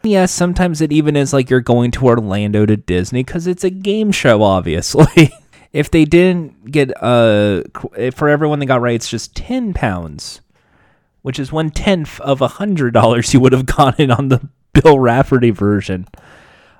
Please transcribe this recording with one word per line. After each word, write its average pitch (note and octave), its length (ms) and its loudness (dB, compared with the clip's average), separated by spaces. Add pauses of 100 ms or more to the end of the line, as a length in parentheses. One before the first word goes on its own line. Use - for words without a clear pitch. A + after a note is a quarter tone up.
Yes, G3 300 0
sometimes F3+ 480 -2
it D#3 100 0
even D3+ 260 0
is C#3 180 -2
like C3 160 0
you're B2+ 100 2
going A#2+ 320 0
to C3 140 -2
Orlando G#2 580 0
to G#2+ 140 2
Disney F#2 440 -4
'cause E3+ 240 -8
it's F3+ 160 -6
a F#3+ 80 0
game G3+ 400 -4
show, A2+ 320 2
obviously. F#2+ 960 2
<laughs> - 60 -20 (300)
If D3 200 -2
they D#3+ 120 4
didn't E3+ 680 0
get, D3 180 0 (100)
uh, G#2 600 2 (100)
qu-, - 240 -16
if B2 200 -6
for D3 120 -2
everyone D3+ 300 0
they C#3+ 80 -6
got B2+ 140 0
right, A#2+ 160 0
it's - 120 -8
just - 280 -10
ten A#3+ 360 -6
pounds, F2 680 -8 (840)
which C3 160 -8
is C3 140 -8
one-tenth D#3+ 680 -2
of C3+ 180 -2
a B2+ 80 0
hundred E3+ 440 -4
dollars A#2 400 2
you C#3 60 6
would B2+ 140 4
have C3 140 0
<laughs> - 100 -4
gotten C#3 340 2
on C3+ 200 0
the B2 180 0 (240)
Bill D3+ 260 6
Raftery B2 520 2
version. G2 580 -2 (720)